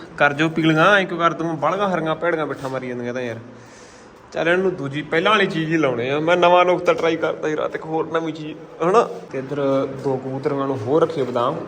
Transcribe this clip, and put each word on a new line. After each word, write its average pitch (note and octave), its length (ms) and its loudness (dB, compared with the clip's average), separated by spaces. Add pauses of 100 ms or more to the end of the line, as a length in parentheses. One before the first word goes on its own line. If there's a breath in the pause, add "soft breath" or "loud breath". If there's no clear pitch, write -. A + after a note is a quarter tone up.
(180 loud breath)
ਕਰ C#3+ 140 4
ਜਾਓ D3+ 160 2
ਪੀਲੀਆਂ, D#3+ 480 4
ਐਂ F#3 100 2
ਕਿਉਂ F3 120 -8
ਕਰ E3+ 140 2
ਦੂੰ? D#3+ 280 -4
ਬਾਹਲੀਆਂ F#3+ 280 0
ਹਰੀਆਂ D#3+ 260 0
ਭੈੜੀਆਂ D#3 320 0
ਬਿੱਠਾਂ C3+ 240 -6
ਮਾਰੀ B2+ 180 -6
ਜਾਂਦੀਆਂ A#2+ 260 -6
ਤਾਂ B2+ 80 -4
ਯਾਰ। A#2 160 -6 (920 loud breath)
ਚੱਲ D#3 160 0
ਇਹਨੂੰ F3+ 260 2
ਦੂਜੀ, C#3 280 -6
ਪਹਿਲਾਂ F3+ 300 2
ਵਾਲੀ G3+ 140 4
ਚੀਜ਼ D#3+ 260 -2
ਹੀ E3 40 2
ਲਾਉਣੇ C3 340 0
ਆ। D3 80 0
ਮੈਂ E3 180 2
ਨਵਾਂ F3+ 280 6
ਨੁਕਤਾ F3 280 2
ਟਰਾਈ E3 240 0
ਕਰਦਾ D#3 320 -4
ਸੀ D3+ 80 -2
ਰਾਤ, A#2+ 180 -4
ਇੱਕ - 100 -8
ਹੋਰ D#3+ 280 -4
ਨਵੀਂ E3 220 -2
ਚੀਜ਼, D#3 500 -10
ਹਨਾ? G3 240 4 (240)
ਤੇ C3+ 60 -6
ਇੱਧਰ C3+ 500 -2 (160)
ਦੋ C3+ 120 0
ਕਬੂਤਰੀਆਂ C3+ 500 -4
ਨੂੰ C3+ 120 -2
ਹੋਰ C#3 240 2
ਰੱਖੇ D3 200 0
ਬਦਾਮ। B2 340 0 (120)